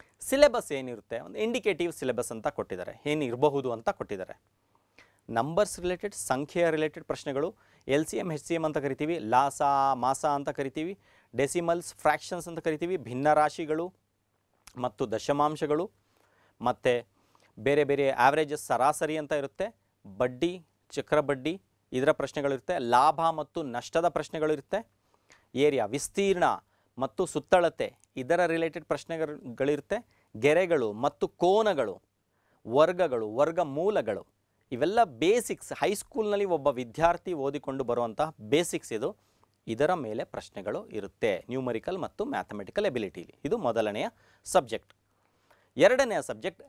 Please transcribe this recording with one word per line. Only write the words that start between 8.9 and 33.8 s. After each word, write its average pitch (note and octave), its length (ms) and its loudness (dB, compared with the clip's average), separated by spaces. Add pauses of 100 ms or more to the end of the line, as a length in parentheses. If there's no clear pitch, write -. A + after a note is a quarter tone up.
ಲಾಸ, B2+ 420 2 (320)
ಮಾಸ B2+ 320 0
ಅಂತ C#3+ 240 0
ಕರಿತೀವಿ, D#3 500 -6 (380)
ಡೆಸಿಮಲ್ಸ್, E3+ 560 -2
ಫ್ರ್ಯಾಕ್ಷನ್ಸ್ D#3 540 -2
ಅಂತ E3+ 120 -10
ಕರಿತೀವಿ, E3+ 380 -2
ಭಿನ್ನ C3 360 2
ರಾಶಿಗಳು D#3 600 0 (840)
ಮತ್ತು B2 340 -4
ದಶಮಾಂಶಗಳು, D3 800 0 (680)
ಮತ್ತೆ B2 460 0 (520)
ಬೇರೆ C#3+ 240 4
ಬೇರೆ C#3 260 2
ಆವರೇಜಸ್, C#3 560 2
ಸರಾಸರಿ D3+ 520 0
ಅಂತ D3 140 -6
ಇರುತ್ತೆ, D#3 460 -4 (400)
ಬಡ್ಡಿ, C#3+ 480 -2 (240)
ಚಕ್ರ D3 300 0
ಬಡ್ಡಿ, C#3+ 420 -2 (320)
ಇದರ C#3 180 2
ಪ್ರಶ್ನೆಗಳಿರುತ್ತೆ, C#3 680 -2
ಲಾಭ C3+ 440 4
ಮತ್ತು D#3+ 420 -2
ನಷ್ಟದ C#3 440 0
ಪ್ರಶ್ನೆಗಳಿರುತ್ತೆ, D#3 840 -2 (680)
ಏರಿಯಾ, C3+ 300 4
ವಿಸ್ತೀರ್ಣ F3 580 0 (560)
ಮತ್ತು C#3 260 -2
ಸುತ್ತಳತೆ, D#3+ 680 2 (200)
ಇದರ E3 300 2
ರಿಲೇಟೆಡ್ E3 400 -2
ಪ್ರಶ್ನೆಗಳಿರುತ್ತೆ, D3+ 1200 -4 (300)
ಗೆರೆಗಳು D3 560 4
ಮತ್ತು B2+ 340 -2
ಕೋನಗಳು, F3 760 2 (680)
ವರ್ಗಗಳು, C3+ 680 2
ವರ್ಗಮೂಲಗಳು, D3+ 920 0 (440)